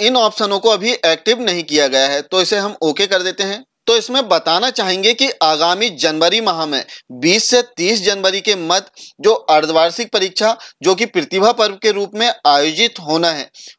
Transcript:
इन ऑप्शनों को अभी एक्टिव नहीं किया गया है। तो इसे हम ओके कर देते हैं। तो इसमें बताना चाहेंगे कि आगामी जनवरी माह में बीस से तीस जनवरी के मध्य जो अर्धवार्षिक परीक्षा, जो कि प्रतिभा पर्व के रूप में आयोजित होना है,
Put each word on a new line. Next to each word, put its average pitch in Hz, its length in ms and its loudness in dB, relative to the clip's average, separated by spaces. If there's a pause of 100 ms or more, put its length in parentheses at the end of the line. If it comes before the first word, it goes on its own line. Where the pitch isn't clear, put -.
इन 240 160 2
ऑप्शनों 208 420 0
को 202 100 2
अभी 214 240 0
एक्टिव 214 480 0
नहीं 175 240 -4
किया 147 240 0
गया 135 200 2
है। 143 140 -2
तो 185 200 -2
इसे 180 140 0
हम 202 260 -4
ओके 165 240 0
कर 190 160 0
देते 180 200 -4
हैं। 202 220 -8 (220)
तो 226 100 2
इसमें 247 320 -2
बताना 175 420 0
चाहेंगे 196 440 0
कि 262 160 -2 (120)
आगामी 170 480 0
जनवरी 165 500 0
माह 165 260 -2
में 143 180 -4 (280)
बीस 165 320 0
से 247 180 2
तीस 202 400 -4
जनवरी 196 380 0
के 208 140 0
मध्य 180 680 -4
जो 214 120 4
अर्धवार्षिक 160 800 2
परीक्षा, 214 460 0 (240)
जो 180 120 4
कि 208 120 -2
प्रतिभा 190 460 0
पर्व 214 300 0
के 220 80 2
रूप 202 240 -2
में 226 200 -2 (120)
आयोजित 156 540 2
होना 165 300 0
है, 147 200 -8 (280)